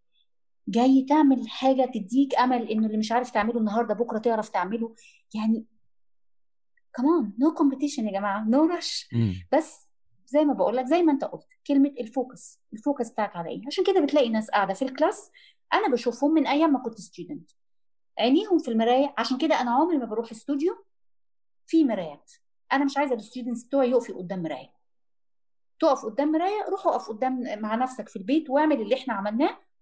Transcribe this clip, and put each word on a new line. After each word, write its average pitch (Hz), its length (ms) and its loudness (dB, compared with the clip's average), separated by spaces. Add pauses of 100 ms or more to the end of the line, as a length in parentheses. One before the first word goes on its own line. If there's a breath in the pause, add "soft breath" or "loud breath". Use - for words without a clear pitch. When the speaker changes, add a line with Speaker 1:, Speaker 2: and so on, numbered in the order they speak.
(680)
Speaker 1:
جاي 262 420 4
تعمل 277 400 4
حاجة 262 440 0
تديك 240 420 0
أمل 240 340 2
إنه 220 180 0
اللي 214 100 -2
مش 214 140 -2
عارف 240 200 0
تعمله 226 280 0
النهاردة 220 340 0
بكرة 226 240 -2
تعرف 220 320 0
تعمله. 220 460 -4 (380 soft breath)
يعني 220 320 0 (1400)
come - 40 0
on، 311 200 4
no 240 340 0
competition 285 400 0
يا 214 120 -2
جماعة، 202 340 -2
no 320 340 4
rush. - 340 -8
Speaker 2:
مم. 113 200 2 (200)
Speaker 1:
بس - 340 -2 (400)
زي 302 180 2
ما 277 80 2
بقول 202 240 0
لك، 254 80 -2
زي 339 180 2
ما 311 80 4
أنت 269 120 -2
قلت، - 240 -12 (200)
كلمة 285 220 4 (100)
الفوكس، - 600 -8 (140)
الفوكس 254 360 -4
بتاعك 202 260 -4
على 170 140 -6
إيه؟ 180 180 -8
عشان 359 160 -4
كده 381 180 4
بتلاقي 277 280 2
ناس 220 200 -2
قاعدة 196 240 0
في 190 80 -4
الكلاس، 302 500 -2 (420 soft breath)
أنا 403 140 0
بشوفهم 247 460 0
من 277 140 2
أيام 294 260 2
ما 254 60 0
كنت 220 220 -10
ستودنت، - 500 -14 (680)
عينيهم 320 400 2
في - 120 -4
المراية. 247 460 2
عشان 240 200 -2
كده 294 240 0
أنا 240 100 -2
عمري 311 260 2
ما 240 80 -2
بروح 220 260 -6
استوديو 302 540 -4 (840)
في 330 160 4
مرايات. 180 480 -2 (420)
أنا 277 120 2
مش 277 120 -2
عايزة 277 180 0
الستودنتس 240 480 -10
بتوعي 269 260 2
يقفوا 247 280 0
قدام 180 260 -8
مراية. 135 300 -10 (1040)
تقف 294 260 2
قدام 294 260 -2
مراية، 381 380 -2
روح 381 180 -2
اقف - 220 -2
قدام 247 520 -4
مع 214 140 -4
نفسك 254 340 -6
في - 60 -20
البيت 254 340 -2
واعمل 285 320 2
اللي 214 140 0
إحنا 254 180 -6
عملناه 214 440 -2 (240)